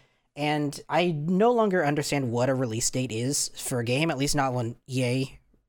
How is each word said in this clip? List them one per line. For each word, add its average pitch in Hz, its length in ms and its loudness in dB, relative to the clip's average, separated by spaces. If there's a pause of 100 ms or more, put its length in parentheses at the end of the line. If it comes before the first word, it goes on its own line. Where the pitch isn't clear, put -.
(340)
And 147 440 -2 (100)
I 175 220 2
no 180 400 2
longer 202 340 2
understand 143 460 0
what 123 180 2
a 135 60 2
release 120 340 -2
date 131 220 -2
is 120 440 -2
for - 240 -4
a 117 60 -2
game, 135 240 0
at 143 80 -2
least 143 180 0
not 135 180 2
when 120 220 -2 (140)
E 127 140 0
A 131 360 -2 (280)